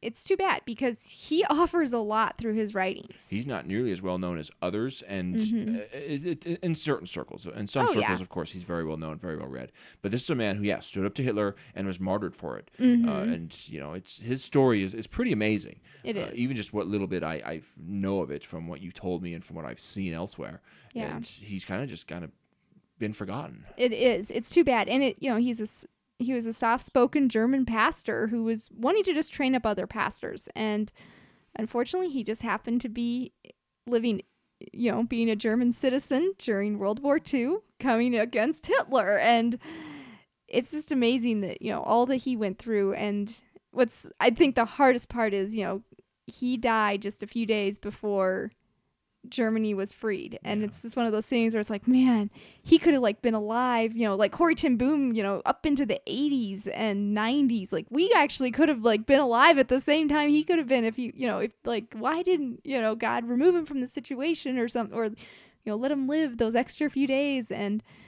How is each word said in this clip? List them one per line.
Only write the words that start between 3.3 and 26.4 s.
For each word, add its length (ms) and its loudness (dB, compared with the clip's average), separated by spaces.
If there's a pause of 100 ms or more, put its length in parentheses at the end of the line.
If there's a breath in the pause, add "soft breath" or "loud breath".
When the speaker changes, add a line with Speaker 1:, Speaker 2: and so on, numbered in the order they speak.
Speaker 2:
He's 160 -4
not 220 -6
nearly 240 0
as 100 -6
well 160 -2
known 200 -2
as 120 -10 (100)
others, 420 -4
and 340 -4
Speaker 1:
Mm-hmm. 400 0
Speaker 2:
uh, 40 -6 (120)
it, 540 -6
it, 140 -4
in 140 0
certain 320 -2
circles, 400 -10
in 220 -8
some 180 0
Speaker 1:
Oh, 60 2
Speaker 2:
circles, 260 0
Speaker 1:
yeah. 40 -8
Speaker 2:
of 80 -12
course, 200 -6
he's 140 -12
very 200 -4
well 120 -4
known, 220 -8
very 180 -8
well 120 -10
read. 220 -12 (320 loud breath)
But 80 -4
this 140 -2
is 60 -4
a 40 0
man 220 0
who, 80 -4
yeah, 160 0
stood 260 -4
up 80 -4
to 80 -4
Hitler 320 0 (200 loud breath)
and 120 -6
was 140 -6
martyred 340 -2
for 240 -8
it. 100 -18 (120)
Speaker 1:
Mm-hmm. 280 6
Speaker 2:
Uh, 120 -2 (120)
and, 360 -10
you 100 -12
know, 140 -10
it's, 280 -12
his 220 -6
story 400 4
is, 100 -2
is 140 -10
pretty 260 -2
amazing. 460 0 (240 soft breath)
Speaker 1:
It 140 -6
Speaker 2:
Uh, 40 -4
Speaker 1:
is. 180 -8
Speaker 2:
even 180 -2
just 160 -6
what 160 -4
little 180 0
bit 160 -4
I, 120 -4 (120)
I 160 -8 (160)
know 440 -2
of 100 -6
it 120 -8
from 220 -12
what 140 -12
you 100 -12
told 320 -6
me 120 -8
and 100 -12
from 100 -18
what 100 -10
I've 160 -12
seen 340 -6
elsewhere. 460 -10 (320 soft breath)
Speaker 1:
Yeah. 240 -8
Speaker 2:
And 80 -10
he's 400 -12
kinda 220 -6
just 220 -14
kinda 220 -10 (720)
been 120 -4
forgotten. 520 -10 (120)
Speaker 1:
It 160 2
is. 380 2
It's 200 -6
too 120 6
bad. 260 2
And 140 2
it, 160 0
you 100 -4
know, 80 0
he's 220 0
a 60 -6
s-, 200 -6 (360)
he 120 0
was 140 -2